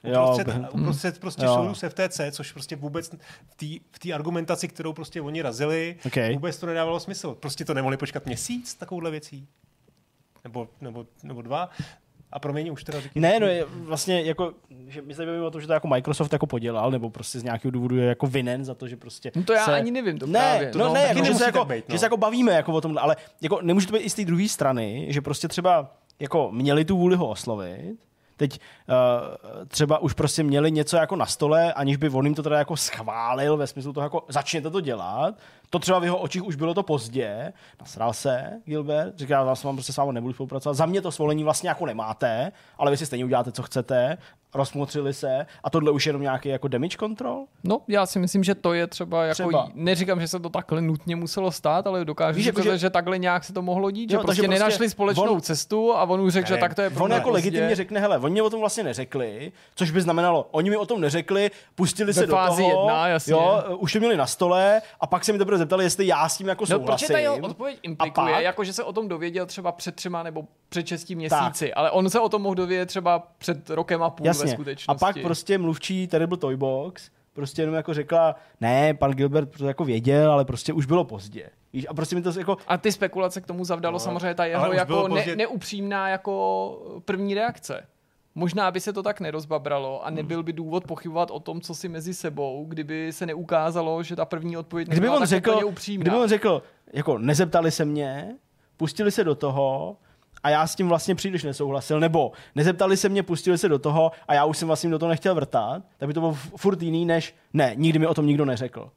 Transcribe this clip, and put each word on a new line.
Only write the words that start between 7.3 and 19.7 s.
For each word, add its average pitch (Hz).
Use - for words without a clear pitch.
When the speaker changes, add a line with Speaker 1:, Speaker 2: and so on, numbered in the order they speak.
Speaker 2:
Prostě 147
to 151
nemohli 135
počkat 139
měsíc 240
s -
takovouhle 175
věcí? 147
Nebo, 117
nebo, 120
nebo 135
dva? 147
A 143
promiň, 147
už 139
teda 151
řekni. 139
Speaker 1:
Ne, 190
no 208
je 175
vlastně 175
jako, 160
že 139
my 139
se 160
bavíme 165
o 165
tom, 156
že 151
to 160
jako 156
Microsoft 143
jako 151
podělal, 117
nebo 117
prostě 113
z -
nějakého 120
důvodu 123
je 123
jako 120
vinen 131
za 131
to, 127
že 123
prostě -
Speaker 3:
No 170
to 185
já 214
Speaker 1:
se 147